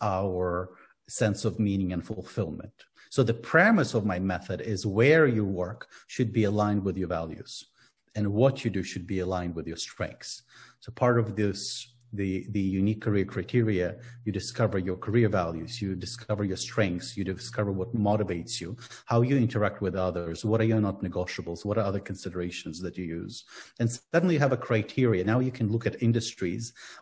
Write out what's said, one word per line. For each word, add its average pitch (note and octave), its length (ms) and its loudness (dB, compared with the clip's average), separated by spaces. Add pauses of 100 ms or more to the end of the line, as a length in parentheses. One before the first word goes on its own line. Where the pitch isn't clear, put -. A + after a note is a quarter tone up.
our F#2 680 0 (400)
sense G#2+ 360 0
of G2+ 140 0
meaning F#2+ 340 2
and F2 120 -4
fulfillment. - 800 -8 (260)
So - 140 4
the A#2 100 4
premise F3 640 4
of G#2 100 2
my F2+ 140 0
method F#2 420 -2
is G#2+ 240 -4
where C3 400 6
you A2+ 200 2
work F#2+ 420 -4 (180)
should A#2+ 260 -2
be A2 120 4
aligned G#2 400 2
with F#2+ 120 0
your F#2 120 -2
values, E2 580 -6 (480)
and G#2 200 0
what C3+ 300 4
you A#2 60 0
do F#2+ 140 -2
should F2+ 240 -8
be F#2+ 120 -2
aligned F2+ 360 -2
with D#2 100 -6
your D#2+ 120 -8
strengths. - 640 -10 (360)
So - 120 -14
part B2 260 4
of G#2+ 180 0
this, G2+ 520 -2 (260)
the, G2 360 -2
the G#2 100 -2
unique G2 420 2
career G2+ 220 2
criteria, G2 720 0 (300)
you G#2+ 60 -2
discover G2 460 0
your F2+ 200 -2
career A2 320 4
values, E2+ 520 -2
you F#2+ 140 -2
discover G2 480 -4
your F#2+ 140 -2
strengths, F2+ 580 -2
you F#2+ 80 -4
discover G2 480 -4
what F#2+ 240 -4
motivates G2+ 640 0
you, F2 160 -8 (300)
how A#2 160 4
you C3 160 4
interact A2 440 2
with F#2+ 140 0
others, F2 480 -2
what A2 160 2
are A2 60 4
your A2 160 4
not G2 200 0
negotiables, F2 640 -6
what G#2 140 0
are G#2+ 80 2
other G2 160 -2
considerations F2+ 800 -8
that F2+ 160 -6
you F#2 80 -6
use. F2 400 -8 (340)
And A#2+ 100 2
suddenly E3+ 460 0
you C#3+ 60 2
have C#3 100 4
a B2 60 2
criteria. A2 640 2
Now A2+ 160 4
you B2+ 120 0
can A2 200 0
look A2+ 140 -2
at - 180 -2
industries A2+ 680 0 (280)